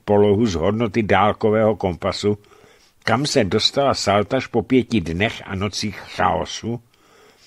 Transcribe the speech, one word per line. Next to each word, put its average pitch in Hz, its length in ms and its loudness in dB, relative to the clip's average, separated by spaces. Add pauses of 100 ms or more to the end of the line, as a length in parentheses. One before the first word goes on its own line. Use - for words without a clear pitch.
polohu 104 420 4
z 95 80 -2
hodnoty 104 480 0
dálkového 104 760 2
kompasu, 95 640 -2 (640)
kam 123 220 0
se 131 180 2
dostala 110 500 0
Saltaš 104 520 0
po 113 160 -2
pěti 113 380 2
dnech 85 460 -2
a 98 80 -10
nocích 101 420 -6
chaosu, 90 840 -4 (680)